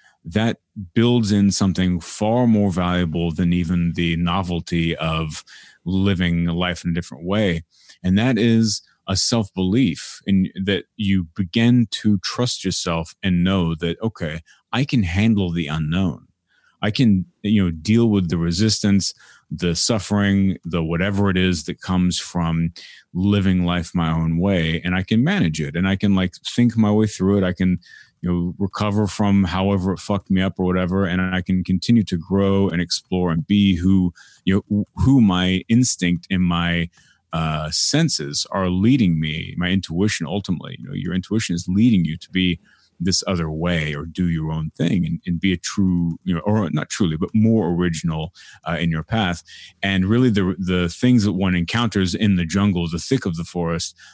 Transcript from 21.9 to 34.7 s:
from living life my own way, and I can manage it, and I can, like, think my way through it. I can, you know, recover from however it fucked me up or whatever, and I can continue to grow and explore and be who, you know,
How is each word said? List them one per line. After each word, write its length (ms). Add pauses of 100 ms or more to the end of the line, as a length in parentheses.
from 540 (420)
living 520
life 280
my 160
own 280
way, 480
and 100
I 80
can 180
manage 380
it, 160
and 100
I 120
can, 180
like, 220
think 400
my 140
way 160
through 320
it. 40
I 80
can, 280 (420)
you 100
know, 260
recover 500
from 360
however 480
it 80
fucked 320
me 100
up 160
or 80
whatever, 400
and 160
I 200
can 240
continue 400
to 120
grow 520
and 120
explore 500
and 140
be 300
who, 380 (320)
you 240
know, 160 (100)